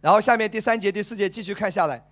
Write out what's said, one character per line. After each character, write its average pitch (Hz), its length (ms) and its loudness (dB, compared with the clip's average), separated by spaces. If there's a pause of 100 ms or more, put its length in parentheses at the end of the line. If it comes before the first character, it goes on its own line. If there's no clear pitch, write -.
然 160 120 4
后 214 80 8
下 233 160 4
面 220 140 -2
第 226 80 -6
三 226 220 0
节、 196 100 0
第 202 120 -4
四 233 120 -8
节 196 140 -2
继 220 140 -8
续 190 120 -8
看 202 160 -4
下 175 160 0
来 131 260 -6